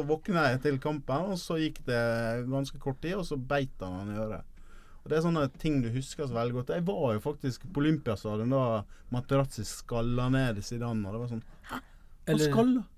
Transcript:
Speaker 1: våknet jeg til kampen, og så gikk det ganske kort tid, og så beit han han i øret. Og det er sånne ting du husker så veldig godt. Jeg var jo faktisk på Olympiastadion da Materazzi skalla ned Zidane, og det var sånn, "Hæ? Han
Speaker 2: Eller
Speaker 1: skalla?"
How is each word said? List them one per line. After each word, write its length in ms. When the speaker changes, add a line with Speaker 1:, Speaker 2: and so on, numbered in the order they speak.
Speaker 1:
våknet 440
jeg 120
til 180
kampen, 520
og 80
så 180
gikk 260
det 180
ganske 300
kort 200
tid, 160
og 80
så 120
beit 440
han 160
han 140
i 80
øret. 280
Og 100
det 80
er 60
sånne 320
ting 260
du 80
husker 380
så 80
veldig 240
godt. 160
Jeg 100
var 300
jo 80
faktisk 400
på 180
Olympiastadion 720
da 80
Materazzi 580
skalla 640
ned 320
Zidane, 400
og 140
det 80
var 80
sånn, 100
"Hæ? 180
Han 560
Speaker 2:
Eller 160
Speaker 1:
skalla?" 320